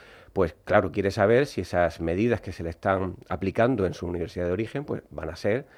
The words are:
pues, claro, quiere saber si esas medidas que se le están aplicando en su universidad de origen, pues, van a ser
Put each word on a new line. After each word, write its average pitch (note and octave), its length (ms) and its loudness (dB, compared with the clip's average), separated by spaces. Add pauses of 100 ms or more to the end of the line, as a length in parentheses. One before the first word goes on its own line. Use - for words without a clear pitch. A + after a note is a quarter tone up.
(320)
pues, F2+ 320 0
claro, G2 300 4
quiere G2 180 0
saber A2+ 340 4
si A#2 140 -6
esas F2 400 0
medidas G2+ 400 0
que F#2 140 -10
se F2 100 -10
le E2 60 -4
están F#2 460 -2 (120)
aplicando G2 580 2
en E2 80 0
su F2 140 -6
universidad F2 380 -4
de F2 80 0
origen, A2+ 320 -4
pues, - 240 -6
van D#2 200 -8
a F2 60 -8
ser A2+ 300 0 (120)